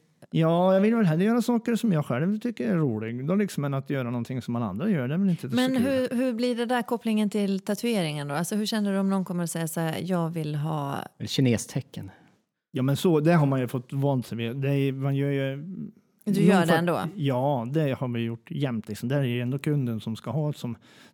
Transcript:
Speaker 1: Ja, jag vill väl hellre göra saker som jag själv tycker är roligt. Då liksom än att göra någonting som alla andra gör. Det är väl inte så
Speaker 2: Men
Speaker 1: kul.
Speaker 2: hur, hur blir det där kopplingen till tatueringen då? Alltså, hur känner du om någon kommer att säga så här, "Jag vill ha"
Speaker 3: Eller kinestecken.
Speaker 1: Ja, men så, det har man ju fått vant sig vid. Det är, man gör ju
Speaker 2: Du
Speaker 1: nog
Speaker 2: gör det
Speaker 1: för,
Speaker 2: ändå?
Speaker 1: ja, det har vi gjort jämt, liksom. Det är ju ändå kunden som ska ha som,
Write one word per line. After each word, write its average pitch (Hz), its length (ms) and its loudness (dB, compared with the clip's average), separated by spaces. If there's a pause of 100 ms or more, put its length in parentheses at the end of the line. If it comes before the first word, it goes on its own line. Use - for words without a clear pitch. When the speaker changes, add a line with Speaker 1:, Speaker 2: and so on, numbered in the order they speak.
(300)
Speaker 1:
Ja, 170 440 4
jag 190 60 6
vill 220 140 4
väl 226 120 4
hellre 160 180 4
göra 233 180 2
saker 233 340 0
som 214 160 2
jag 151 140 2
själv 170 340 0
tycker 240 320 -4
är 180 40 2
roligt. 120 500 -2
Då 175 80 0
liksom 196 300 -2
än 139 100 -2
att 135 160 -4
göra 131 200 -2
någonting 123 320 -4
som 120 140 -4
alla 120 100 -2
andra 107 240 -4
gör. 131 180 0
Det 143 60 -2
är 175 40 0
väl 196 120 2
inte 151 200 -2
så 233 60 -2
Speaker 2:
Men 254 200 2
Speaker 1:
kul. 240 60 2
Speaker 2:
hur, 262 340 0
hur 254 160 0
blir 240 240 -2
det 240 100 -2
där 240 160 0
kopplingen 214 480 0
till 196 300 0
tatueringen 175 680 -2
då? 143 60 -4
Alltså, 170 220 -2
hur 214 100 0
känner 202 260 0
du 196 60 0
om 196 120 2
någon 190 140 0
kommer 175 200 -4
att 165 60 -4
säga 165 180 -4
så 170 120 -4
här, 160 220 -2
"Jag 170 280 0
vill 156 240 -4
ha" 147 420 -2 (220)
Speaker 3:
Eller 110 100 -6
kinestecken. 120 840 0 (600)
Speaker 1:
Ja, 127 120 -2
men 139 140 2
så, 160 240 4
det 160 120 6
har 156 140 6
man 135 140 2
ju 123 80 -2
fått 127 240 -6
vant 139 340 0
sig 107 120 -8
vid. 117 180 -4
Det 139 180 -2
är, 139 180 2
man 135 240 -2
gör 139 140 0
ju 135 260 -2 (680)
Speaker 2:
Du 208 80 0
Speaker 1:
nog 170 100 2
Speaker 2:
gör 185 180 8
det 170 60 4
Speaker 1:
för, 165 80 4
Speaker 2:
ändå? 165 260 2 (140)
Speaker 1:
ja, 131 580 0
det 151 260 0
har 131 100 -4
vi 117 120 -2
gjort 117 300 -6
jämt, 127 380 -4
liksom. 110 200 -6
Det 135 80 0
är 139 60 2
ju 123 180 -2
ändå 127 180 -4
kunden 127 420 -2
som 113 160 -6
ska - 140 -10
ha 147 220 -2
som, 120 240 -8 (380)